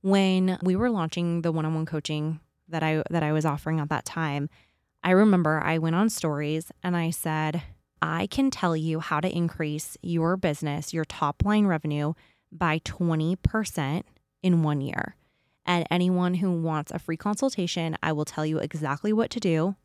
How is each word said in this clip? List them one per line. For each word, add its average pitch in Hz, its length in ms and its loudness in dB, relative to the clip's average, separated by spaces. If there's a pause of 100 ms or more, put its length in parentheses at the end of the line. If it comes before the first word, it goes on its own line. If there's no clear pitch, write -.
when 190 600 4
we 185 140 2
were 240 140 2
launching 170 520 0
the 165 100 0
one-on-one 160 340 0
coaching 156 540 -4 (280)
that 160 140 -4
I, 156 280 2
that 170 120 0
I 151 100 0
was 156 120 2
offering 156 360 -2
at 147 80 -4
that 151 160 -2
time, 147 460 -4 (520)
I 180 100 2
remember 180 480 6
I 160 180 0
went 165 180 2
on 214 140 4
stories 151 600 -2 (120)
and 180 140 0
I 165 140 0
said, 156 520 -2 (380)
"I 165 280 0
can 269 220 2
tell 170 260 0
you 160 240 0
how 156 180 -2
to 180 160 -2
increase 160 680 -2
your 170 340 0
business, 156 580 -2
your 160 100 0
top - 400 -2
line 208 220 4
revenue 151 460 0 (400)
by 165 320 0
twenty 165 500 0
percent 170 720 -2 (360)
in 175 200 4
one 147 180 0
year. - 360 -6 (500)
And 175 240 0
anyone 180 440 2
who 185 180 0
wants 160 400 -2
a - 80 -6
free 165 160 -4
consultation, 180 840 -2
I 160 120 0
will 151 120 0
tell 156 220 -4
you 156 120 0
exactly 151 540 -2
what 220 180 2
to 240 100 -6
do 175 340 2 (100)